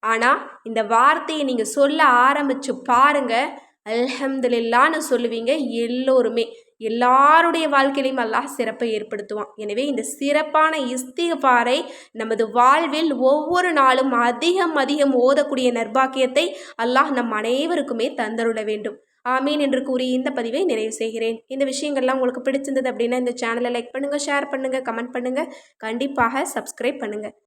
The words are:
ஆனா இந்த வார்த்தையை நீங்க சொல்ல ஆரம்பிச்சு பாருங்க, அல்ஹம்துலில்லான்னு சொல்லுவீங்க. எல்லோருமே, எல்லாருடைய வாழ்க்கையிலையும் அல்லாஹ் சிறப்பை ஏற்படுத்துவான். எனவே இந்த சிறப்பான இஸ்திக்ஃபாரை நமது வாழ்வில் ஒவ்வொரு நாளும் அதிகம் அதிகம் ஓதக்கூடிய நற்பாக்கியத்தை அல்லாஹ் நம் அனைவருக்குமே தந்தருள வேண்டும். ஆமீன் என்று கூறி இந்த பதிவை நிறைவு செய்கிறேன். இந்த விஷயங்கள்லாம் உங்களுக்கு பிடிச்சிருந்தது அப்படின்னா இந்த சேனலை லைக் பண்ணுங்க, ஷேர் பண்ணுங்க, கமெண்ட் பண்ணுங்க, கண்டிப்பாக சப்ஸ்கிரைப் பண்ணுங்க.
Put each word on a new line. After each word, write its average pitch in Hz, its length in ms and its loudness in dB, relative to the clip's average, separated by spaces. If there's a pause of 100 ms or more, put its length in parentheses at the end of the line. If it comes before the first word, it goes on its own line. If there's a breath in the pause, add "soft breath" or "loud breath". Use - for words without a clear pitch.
ஆனா 226 600 0
இந்த 226 200 -2
வார்த்தையை 285 640 2
நீங்க 240 200 -2
சொல்ல 285 400 2
ஆரம்பிச்சு 269 680 2 (120)
பாருங்க, 262 760 2 (260 loud breath)
அல்ஹம்துலில்லான்னு 254 1120 0 (100)
சொல்லுவீங்க. 240 580 -2
எல்லோருமே, 233 880 0 (200 loud breath)
எல்லாருடைய 285 920 4
வாழ்க்கையிலையும் 269 540 0
அல்லாஹ் 226 220 -2
சிறப்பை 226 500 -2
ஏற்படுத்துவான். 208 600 -8
எனவே 214 300 -2
இந்த 269 160 -2
சிறப்பான 311 760 0
இஸ்திக்ஃபாரை 254 1040 0 (280 loud breath)
நமது 220 380 -2
வாழ்வில் 285 640 4
ஒவ்வொரு 302 580 2
நாளும் 262 400 4
அதிகம் 311 600 0
அதிகம் 277 460 2
ஓதக்கூடிய 269 520 2
நற்பாக்கியத்தை 262 840 0 (280 loud breath)
அல்லாஹ் 269 280 2
நம் 240 200 -2
அனைவருக்குமே 254 840 -2
தந்தருள 226 500 -4
வேண்டும். 208 340 -6 (300)
ஆமீன் 269 300 0
என்று 269 240 0
கூறி 254 240 -2
இந்த 254 240 -2
பதிவை 262 340 -4
நிறைவு 220 280 -2
செய்கிறேன். 226 560 -6
இந்த 269 160 -2
விஷயங்கள்லாம் 269 480 -2
உங்களுக்கு 254 300 -2
பிடிச்சிருந்தது 269 500 -2
அப்படின்னா 240 260 -2
இந்த 247 220 -2
சேனலை 240 320 -2
லைக் 240 180 -6
பண்ணுங்க, 285 360 -4
ஷேர் 285 240 -2
பண்ணுங்க, 262 280 -4
கமெண்ட் 247 320 -6
பண்ணுங்க, 254 440 -4 (220 loud breath)
கண்டிப்பாக 247 800 -2
சப்ஸ்கிரைப் - 440 -6
பண்ணுங்க. 214 360 -8 (120)